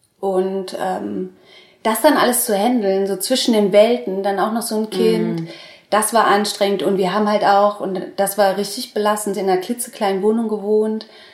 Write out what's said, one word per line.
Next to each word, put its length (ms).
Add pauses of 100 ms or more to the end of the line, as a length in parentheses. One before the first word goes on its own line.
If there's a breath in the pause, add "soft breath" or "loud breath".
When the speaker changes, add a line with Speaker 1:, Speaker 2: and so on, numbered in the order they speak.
(200)
Speaker 1:
und, 600
ähm, 560 (480 soft breath)
das 180
dann 140
alles 300
zu 120
handeln, 500
so 100
zwischen 360
den 200
Welten, 500
dann 160
auch 140
noch 80
so 160
ein 120
Kind, 520
Speaker 2:
Mhm. 60 (420 loud breath)
Speaker 1:
das 240
war 140
anstrengend 540
und 160
wir 160
haben 160
halt 140
auch, 380
und 200 (140)
das 220
war 180
richtig 380
belastend, 420
in 140
einer 100
klitzekleinen 640
Wohnung 240
gewohnt. 600 (260 loud breath)